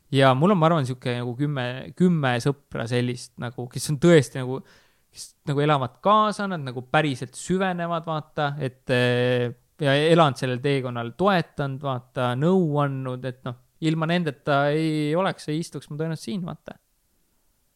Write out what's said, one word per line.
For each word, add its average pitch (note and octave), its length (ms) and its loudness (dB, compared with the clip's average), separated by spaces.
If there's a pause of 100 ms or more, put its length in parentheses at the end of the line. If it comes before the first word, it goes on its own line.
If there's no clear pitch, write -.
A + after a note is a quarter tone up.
(120)
Ja C3+ 240 6
mul D#3+ 160 4
on, G3 80 4
ma D#3 80 6
arvan, D#3+ 180 2
sihuke B2 300 -4
nagu A#2+ 200 -6
kümme, C3 580 -6
kümme D#3+ 460 2
sõpra C#3 460 -4
sellist B2 520 -4
nagu, B2 300 -10
kes - 220 -8
on D3+ 80 -2
tõesti D3+ 440 6
nagu, B2+ 160 -6 (480)
kes - 240 -20 (160)
nagu C#3+ 180 0
elavad C#3+ 380 2
kaasa, G#3 460 2
nad F#3 120 -6
nagu B2+ 240 -10
päriselt C#3 520 -2
süvenevad, F3 680 -4
vaata, D#3 520 -4
et, C3+ 320 -8
eh, B2 580 2 (300)
ja C#3 180 2
elanud D#3 420 4
sellel B2+ 220 -4
teekonnal, B2 560 -4
toetanud, D#3 680 0
vaata, B2+ 540 -4
nõu D#3+ 420 2
andnud, C3 480 -4
et B2+ 180 -8
noh, B2 120 -8 (220)
ilma D#3+ 280 0
nendeta D3+ 640 0
ei D3+ 480 0
oleks, F3+ 340 -2
ei D3+ 100 -4
istuks - 300 -10
ma D3 60 -10
tõenäoliselt D#3+ 320 -6
siin, G#3+ 160 -6
vaata. - 320 -12 (1000)